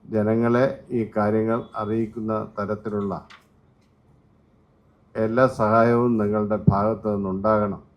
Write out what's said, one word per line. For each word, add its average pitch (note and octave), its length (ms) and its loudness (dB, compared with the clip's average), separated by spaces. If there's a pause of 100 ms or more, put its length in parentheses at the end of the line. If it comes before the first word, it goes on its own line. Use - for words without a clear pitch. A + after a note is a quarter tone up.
ജനങ്ങളെ A#2 600 2 (320)
ഈ A2+ 40 0 (160)
കാര്യങ്ങൾ A2 420 0 (220)
അറിയിക്കുന്ന A2 500 -4 (240)
തരത്തിലുള്ള G#2 580 -6 (2000)
എല്ലാ A2+ 300 2 (160)
സഹായവും A#2 600 4
നിങ്ങളുടെ G#2 380 0 (140)
ഭാഗത്തു G#2 420 0
നിന്നുണ്ടാകണം G2 680 0 (140)